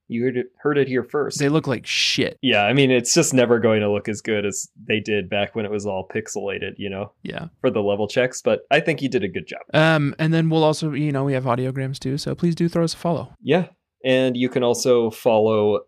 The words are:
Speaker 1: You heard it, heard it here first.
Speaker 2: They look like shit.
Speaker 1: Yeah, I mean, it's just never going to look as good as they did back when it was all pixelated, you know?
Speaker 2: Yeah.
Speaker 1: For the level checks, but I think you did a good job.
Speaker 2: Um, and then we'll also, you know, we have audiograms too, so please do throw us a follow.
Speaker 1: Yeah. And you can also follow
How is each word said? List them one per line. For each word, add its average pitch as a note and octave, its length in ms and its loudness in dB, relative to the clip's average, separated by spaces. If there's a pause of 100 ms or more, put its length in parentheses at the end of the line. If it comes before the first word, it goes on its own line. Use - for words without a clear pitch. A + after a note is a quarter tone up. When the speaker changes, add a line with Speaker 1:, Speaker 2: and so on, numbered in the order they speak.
Speaker 1:
You A#2 160 -2
heard B2+ 140 -2
it, A#2+ 80 -4 (120)
heard D3 200 0
it C3 100 2
here B2 160 0
first. - 340 -4
Speaker 2:
They C#3+ 120 2
look D#3 160 0
like B2+ 200 -4
shit. - 540 -2
Speaker 1:
Yeah, A2 240 2
I G#2+ 80 2
mean, C#3 180 4
it's B2 220 2
just E3 220 2
never A#2+ 240 4
going A2 240 2
to G#2 100 0
look G2+ 160 -2
as G#2 140 -6
good G#2 240 -2
as - 220 -6 (180)
they A2 140 0
did G2+ 280 -2
back G2+ 260 -2
when A2 120 -4
it G2 40 -8
was G#2 160 -4
all F#2+ 220 -6
pixelated, G2 720 -6
you G2 100 -8
know? G2 240 -8 (100)
Speaker 2:
Yeah. - 260 -10 (120)
Speaker 1:
For C4 100 0
the G#2+ 120 0
level G2+ 260 -2
checks, B2+ 340 -2
but A2 180 0 (100)
I D3 100 4
think D#3 220 -2
you C3+ 80 -2
did C3 120 0
a G3+ 60 -2
good F#2+ 180 -8
job. - 140 -14 (140)
Speaker 2:
Um, D#3 440 4
and D#3+ 140 0
then D#3+ 160 2
we'll D#3+ 160 4
also, D#3 280 0
you D3 200 -2
know, C3+ 120 -2
we C#3 100 0
have B2+ 100 -2
audiograms C3 540 -2
too, C3 180 -4
so C3+ 180 -6
please E3+ 200 0
do E3+ 160 0
throw E3+ 140 0
us D#3+ 100 -2
a - 20 -10
follow. D#3 440 -4
Speaker 1:
Yeah. E3 280 2 (340)
And C3 340 2
you B2 120 0
can B2 140 -2
also A#2+ 480 2
follow G#2+ 760 2